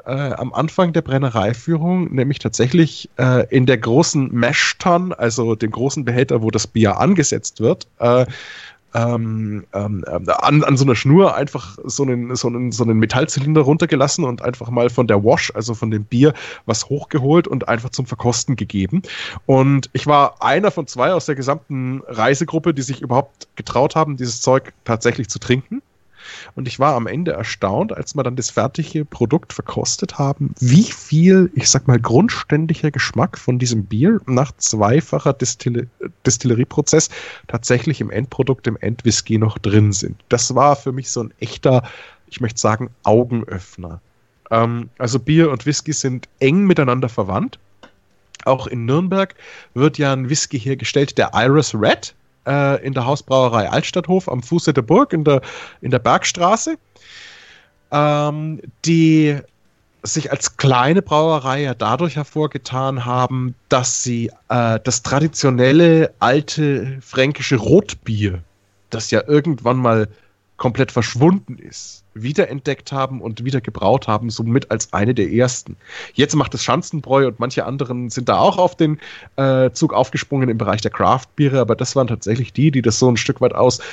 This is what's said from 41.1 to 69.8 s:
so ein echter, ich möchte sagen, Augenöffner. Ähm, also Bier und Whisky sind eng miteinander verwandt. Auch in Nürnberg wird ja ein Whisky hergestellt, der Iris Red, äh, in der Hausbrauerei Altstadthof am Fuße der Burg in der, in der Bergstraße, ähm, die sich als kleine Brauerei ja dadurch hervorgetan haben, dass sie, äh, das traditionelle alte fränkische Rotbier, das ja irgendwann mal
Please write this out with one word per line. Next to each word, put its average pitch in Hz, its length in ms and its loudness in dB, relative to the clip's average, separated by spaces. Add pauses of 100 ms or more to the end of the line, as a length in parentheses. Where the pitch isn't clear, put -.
so 120 120 -6
ein 110 160 -14
echter, 127 440 2 (440)
ich - 140 -12
möchte 113 180 -6
sagen, 110 300 0 (140)
Augenöffner. 104 1000 -2 (500)
Ähm, 117 460 0
also 123 220 -2
Bier 156 300 4
und 127 160 -4
Whisky 147 280 -4
sind 127 340 -6 (120)
eng 170 260 4
miteinander 131 420 2
verwandt. 110 500 -4 (880)
Auch 131 240 0
in 117 180 -6
Nürnberg 185 480 0 (420)
wird 139 220 2
ja 143 140 0
ein 131 180 -2
Whisky 143 300 -4
hergestellt, 135 580 -2
der 110 160 2
Iris 131 400 2
Red, - 420 0 (320)
äh, 139 380 0
in 135 80 -6
der 127 120 -4
Hausbrauerei 127 640 0
Altstadthof 180 600 -2
am 127 120 -4
Fuße 165 320 -2
der 135 80 0
Burg 190 300 2
in 156 140 0
der, 139 160 4 (400)
in 123 100 -6
der 127 80 2
Bergstraße, 180 800 0 (1120)
ähm, 147 720 -2 (240)
die 156 520 4 (640)
sich 135 280 -6
als - 240 -6
kleine 135 460 4
Brauerei 147 600 0
ja 131 100 -2
dadurch 127 420 -2
hervorgetan 135 880 -4
haben, 127 500 -2 (140)
dass - 360 0
sie, 117 280 -4 (160)
äh, 117 340 0
das - 220 -4
traditionelle 147 1160 4
alte 135 800 -2
fränkische 131 560 0
Rotbier, 107 840 0 (500)
das 110 200 -6
ja 110 160 0
irgendwann 139 500 0
mal 113 300 2 (480)